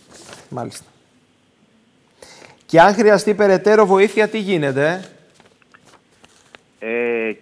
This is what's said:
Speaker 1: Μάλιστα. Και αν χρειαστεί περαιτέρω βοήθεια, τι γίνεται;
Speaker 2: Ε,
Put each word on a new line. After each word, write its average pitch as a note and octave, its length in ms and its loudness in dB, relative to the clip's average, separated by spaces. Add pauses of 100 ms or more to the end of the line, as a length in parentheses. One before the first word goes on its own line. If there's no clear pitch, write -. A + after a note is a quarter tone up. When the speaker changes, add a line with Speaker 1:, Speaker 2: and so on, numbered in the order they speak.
(500)
Speaker 1:
Μάλιστα. B2+ 360 -14 (1800)
Και F3 160 2
αν G3 120 6
χρειαστεί G#3 400 2
περαιτέρω G3+ 520 2
βοήθεια, G3+ 420 0
τι G#3+ 120 -8
γίνεται; D#3+ 600 -4 (1800)
Speaker 2:
Ε, A#2 520 -6 (100)